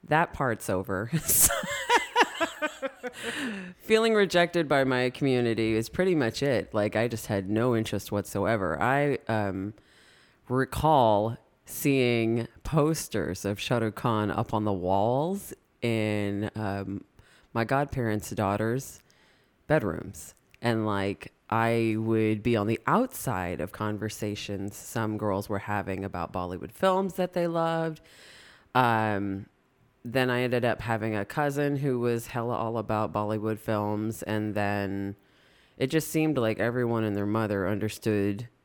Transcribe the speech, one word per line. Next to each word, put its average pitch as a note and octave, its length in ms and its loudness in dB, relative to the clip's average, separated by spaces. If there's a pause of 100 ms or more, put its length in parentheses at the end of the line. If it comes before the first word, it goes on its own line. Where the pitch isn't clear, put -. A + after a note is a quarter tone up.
That D3+ 280 2
part's A#2 380 -2
over. F#2+ 420 -2
<laughs> D#3+ 80 0 (2500)
Feeling A3 380 2
rejected F3 520 2
by C#3 180 4
my B2+ 260 2
community A#2 640 2
is A2+ 160 0
pretty F#3 240 2
much B2 280 0
it. C3+ 300 0
Like, G#2 240 0
I A#2 120 2
just A#2 180 -6
had G2 240 -2
no A#2 260 2
interest G#2+ 360 -2
whatsoever. G2 680 0
I, C#3 380 2 (100)
um, G2+ 460 -2 (760)
recall B2 880 4 (300)
seeing A#2+ 840 2 (160)
posters C#3+ 800 0
of G#2 160 -2
Shah B2 180 0
Rukh A2 160 0
Khan G#2+ 360 0
up A2 240 -2
on G#2+ 100 0
the G#2 80 0
walls A2+ 800 0 (300)
in, G#2 720 0
um, G2+ 480 -6 (480)
my A#2 120 0
godparents' A#2+ 680 0
daughters' A2 720 -2 (640)
bedrooms. - 680 -2 (280)
And, A2+ 240 2
like, G2+ 460 -2 (180)
I A2+ 480 2
would A2 440 2
be A#2+ 140 4
on G#2 100 2
the A2+ 200 0
outside A#2+ 760 0
of F2 120 -6
conversations G#2 1000 -6
some A2 440 -4
girls G2+ 320 -2
were G2+ 80 -2
having F#2+ 440 -4
about F2+ 300 -6
Bollywood F2+ 400 -6
films F#3+ 420 0
that F3+ 200 -4
they E3+ 120 0
loved. E3 540 -2 (720)
Um, G#2+ 720 2 (560)
then B2+ 280 0
I B2 100 0
ended B2 240 0
up A#2+ 160 0
having A2 340 -2
a G2+ 120 -2
cousin C#3+ 500 0
who C3+ 240 0
was A#2 280 0
hella A#2+ 280 -4
all A2+ 220 -2
about G#2+ 340 -2
Bollywood G#2+ 460 -2
films. G#2+ 640 -2
And G#2+ 320 -2
then G2+ 600 0 (600)
it C3 120 -2
just D3+ 200 0
seemed D#3 300 2
like A2 200 2
everyone A#2 460 0
and G#2 100 0
their G2+ 120 -2
mother G#2 420 0
understood G#2 800 0 (160)